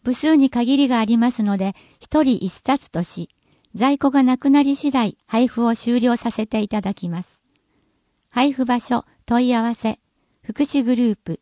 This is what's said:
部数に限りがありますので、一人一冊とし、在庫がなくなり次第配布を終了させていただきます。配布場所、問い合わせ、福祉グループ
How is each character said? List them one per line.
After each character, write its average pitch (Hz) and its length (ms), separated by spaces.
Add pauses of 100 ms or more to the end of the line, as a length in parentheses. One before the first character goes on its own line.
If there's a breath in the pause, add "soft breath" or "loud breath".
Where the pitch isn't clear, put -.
部 254 100
数 311 220
に 269 140
限 247 280
り 285 100
が 240 120
あ 220 60
り 233 120
ま 233 140
す 226 120
の 202 140
で、 190 180 (240 soft breath)
一 - 220
人 262 160
一 185 120
冊 - 420
と 170 120
し、 - 260 (440)
在 262 240
庫 277 140
が 269 100
な 254 160
く 277 120
な 285 120
り 277 140
次 277 160
第 233 340
配 240 220
布 233 180
を 226 100
終 240 240
了 240 180
さ 240 120
せ 214 160
て 220 140
い 214 80
た 208 140
だ 196 120
き - 140
ま 170 160
す。 - 160 (920)
配 269 220
布 254 140
場 240 140
所、 - 260 (200)
問 247 220
い 247 80
合 226 80
わ 233 100
せ、 220 260 (440)
福 254 200
祉 277 200
グ 240 120
ル 233 200
ー - 20
プ - 240